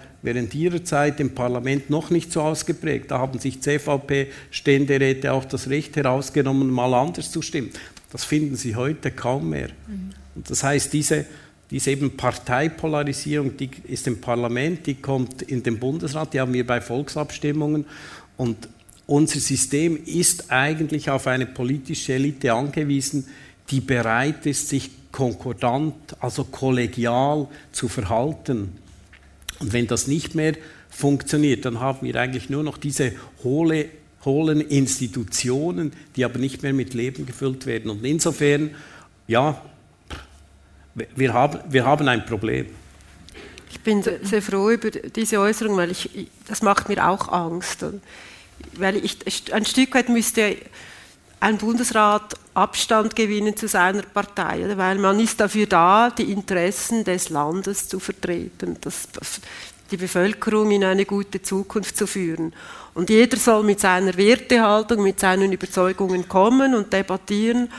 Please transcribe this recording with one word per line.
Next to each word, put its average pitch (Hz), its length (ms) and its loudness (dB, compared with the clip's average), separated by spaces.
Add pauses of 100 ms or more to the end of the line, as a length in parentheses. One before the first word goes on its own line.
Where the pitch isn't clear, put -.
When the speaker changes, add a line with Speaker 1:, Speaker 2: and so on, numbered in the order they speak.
(240)
Speaker 1:
während 120 320 -4
Ihrer 170 280 0
Zeit 147 360 2
im 135 160 -2
Parlament 123 560 -2
noch 156 180 0
nicht 170 220 0
so 160 100 0
ausgeprägt. 156 680 -2
Da 131 80 0
haben 131 180 -2
sich 131 240 -6
C-V-P-Ständeräte 139 1700 2
auch 131 140 0
das 131 240 -6
Recht 151 260 -4
herausgenommen, 135 760 2
mal 127 240 2
anders 156 360 0
zu 165 120 -4
stimmen. 135 260 -6 (420)
Das - 120 -8
finden 151 320 0
Sie 113 200 -4
heute 127 360 -2
kaum 143 400 -2
mehr. 147 180 -4 (180)
Speaker 2:
Mhm. 196 220 -10 (240)
Speaker 1:
Und - 160 -12
das - 140 -4
heißt, 139 280 2
diese 147 360 0 (440)
diese 135 200 -2
eben 139 260 -2
Parteipolarisierung, 147 1400 -2
die 131 120 -6 (180)
ist - 200 -6
im 117 140 -2
Parlament, 123 680 -2
die 139 80 -2
kommt 131 480 -4
in 127 180 -4
den 117 180 -2
Bundesrat, 151 540 -4
die 139 60 0
haben 127 140 0
wir 123 120 0
bei 120 160 0
Volksabstimmungen. 147 1040 -4 (520)
Und 117 300 -4 (380)
unser 147 340 2
System 151 680 0
ist - 460 -2
eigentlich 147 580 0
auf 135 180 0
eine 127 180 0
politische 135 680 -4
Elite 135 400 0
angewiesen, 143 720 -2 (440)
die 135 120 0
bereit 123 680 0
ist, 139 220 -2
sich 135 200 -2 (220)
konkordant, 127 800 -2 (260)
also 127 240 -4
kollegial 127 1040 0 (240)
zu - 160 -4
verhalten. 113 920 -2 (800)
Und 104 140 -6
wenn 120 120 2
das 117 220 -2
nicht 147 260 -2
mehr 156 200 2 (360)
funktioniert, 143 760 0
dann 117 140 -4
haben 131 280 -2
wir 123 80 -4
eigentlich 127 340 -4
nur 139 140 -2
noch 147 160 -6
diese 139 320 -2 (320)
hohle, 156 420 2 (400)
hohlen 151 360 2
Institutionen, 135 1300 -2 (220)
die 127 100 2
aber 120 140 -2
nicht 135 240 -4
mehr 139 100 0
mit 131 220 -2
Leben 131 320 -4
gefüllt 131 400 -4
werden. 113 240 -4
Und 104 140 -8
insofern, 147 640 2 (560)
ja, 131 340 4 (1500)
wir 127 180 2
haben, 143 260 2 (100)
wir 131 160 4
haben 147 220 4
ein 120 180 2
Problem. 98 400 -2 (1080)
Speaker 3:
Ich - 100 -16
bin 208 220 2
sehr, 175 200 -2
sehr 202 180 0
froh 202 300 2
über 226 200 0
diese - 480 -2
Äußerung, 208 380 2
weil 175 140 2
ich, - 240 -8
ich, 202 120 -10 (200)
das 214 140 -4
macht 202 280 2
mir 202 180 2
auch 190 240 0
Angst. 170 540 -2 (880)
Weil 190 240 0
ich, - 200 -4 (360)
ein 214 120 2
Stück 262 300 2
weit 247 140 2
müsste 220 480 2 (840)
ein 208 180 2
Bundesrat 214 800 2 (180)
Abstand 214 600 2
gewinnen 208 400 0
zu 208 140 -6
seiner 190 320 2
Partei, 180 640 -4
oder? 196 120 -4
Weil 190 200 2
man 196 240 4
ist - 180 0
dafür 208 280 2
da, 196 420 6
die 233 240 -2
Interessen 196 720 0
des 185 240 0
Landes 165 580 -2
zu 190 120 -6
vertreten, 175 800 -6
das, - 260 -8 (840)
die 202 60 -4
Bevölkerung 214 720 2
in 202 120 4
eine 190 220 4
gute 196 360 -4
Zukunft 196 540 -4
zu 214 120 0
führen. 165 440 -4 (420)
Und 180 160 -2
jeder 226 280 8
soll 214 260 4
mit 202 160 4
seiner 185 380 4
Wertehaltung, 220 880 4
mit 190 180 2
seinen 190 320 4
Überzeugungen 185 720 0
kommen 254 480 6
und 208 160 0
debattieren, 208 880 0